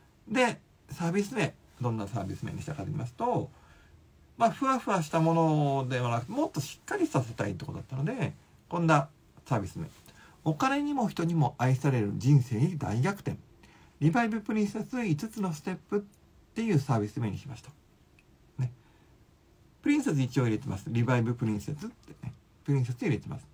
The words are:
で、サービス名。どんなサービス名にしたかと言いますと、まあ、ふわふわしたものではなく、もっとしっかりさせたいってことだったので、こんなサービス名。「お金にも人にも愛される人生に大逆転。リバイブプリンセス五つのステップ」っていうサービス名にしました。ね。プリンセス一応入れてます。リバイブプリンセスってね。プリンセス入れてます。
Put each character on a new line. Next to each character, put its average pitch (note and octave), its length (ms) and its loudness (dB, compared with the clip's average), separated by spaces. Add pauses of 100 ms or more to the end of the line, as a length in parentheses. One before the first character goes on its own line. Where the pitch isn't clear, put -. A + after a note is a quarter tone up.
(300)
で、 A3+ 320 2 (300)
サ - 140 -6
ー E3+ 60 0
ビ G3+ 120 2
ス G3+ 120 -10
名。 F#3+ 180 -2 (280)
ど B2 100 0
ん A2+ 60 -2
な G2+ 100 -4
サ G#2 140 -6
ー - 20 -6
ビ F#2+ 120 -8
ス - 80 -12
名 - 100 -8
に G2 80 -8
し - 40 -12
た - 60 -8
か - 80 -8
と F#2+ 60 -8
言 G2 100 -6
い - 20 -6
ま A2+ 80 -4
す - 80 -10
と、 A#3+ 380 -2 (880)
ま A#3 80 4
あ、 A3 60 6
ふ - 140 -4
わ C4 140 4
ふ - 100 -4
わ F#3+ 140 2
し D3+ 60 -8
た E3+ 100 2
も E3 140 6
の D3+ 560 4
で B2+ 100 0
は B2 100 0
な A#2 120 0
く、 - 100 -8
も C#4+ 160 2
っ - 40 -16
と - 100 -2
し - 200 -10
っ - 40 -20
か - 100 -4
り F#4+ 100 2
さ - 160 0
せ A2+ 120 -6
た G#2 140 -4
い G2+ 40 -4
っ F#2 40 -6
て - 100 -10
こ - 80 -8
と - 60 -8
だ - 40 -10
っ - 40 -20
た C3 100 -8
の C#3 80 0
で、 G#3 280 -2 (360)
こ F3 100 -2
ん E3+ 80 2
な D3 220 6 (360)
サ A#2+ 120 0
ー - 20 -2
ビ F#2+ 80 -4
ス - 100 -14
名。 E2 100 -8 (580)
「お D#3 80 2
金 C4+ 280 2
に D4 120 -2
も A#3+ 160 0
人 E3+ 160 -2
に E3+ 100 0
も D#3 220 2
愛 C3 180 2
さ C#3 160 2
れ B2 100 2
る G2+ 140 0
人 B2 260 6
生 A2 200 -2
に F3 160 2
大 G#2 240 -2
逆 G3 180 0
転。 - 180 -6 (640)
リ D3 100 4
バ A#3 140 4
イ A3+ 60 0
ブ A3 100 -4
プ G#3 140 -4
リ G#3+ 80 2
ン G#3 60 2
セ G#3 160 -8
ス B3 220 -4
五 E3+ 220 0
つ A3 140 -10
の F#3 120 -2
ス D3+ 80 -12
テ F#3+ 100 -6
ッ F#3 40 -6
プ」 G#3 240 -4
っ - 20 -4 (560)
て A3+ 60 -2
い A3 100 2
う D3+ 60 6
サ B2 160 0
ー G#2+ 40 2
ビ G#2 80 0
ス - 120 -10
名 A#2 100 -2
に G2 80 -6
し - 100 -14
ま B2+ 80 -12
し - 60 -16
た。 - 80 -20 (880)
ね。 B2+ 140 -4 (1120)
プ C#4 60 2
リ D4 80 4
ン C#4+ 60 0
セ G#3+ 100 0
ス C#3+ 60 2
一 B2+ 220 0
応 B2 40 4
入 A2+ 40 2
れ G#2+ 80 2
て - 100 -14
ま G2 100 -4
す。 - 100 -14
リ A#2 160 0
バ B2 140 2
イ A#2+ 40 2
ブ A#2+ 140 0
プ A2+ 100 -4
リ A2 60 0
ン G#2 100 -2
セ - 140 -8
ス D3 100 -10
っ A3+ 40 -10
て - 340 -20
ね。 - 100 -10 (300)
プ C#3+ 100 -2
リ C#3 60 2
ン B2+ 60 0
セ B2+ 80 -4
ス - 80 -14
入 G3+ 100 0
れ G#2+ 80 0
て - 100 -14
ま - 100 -10
す。 - 140 -20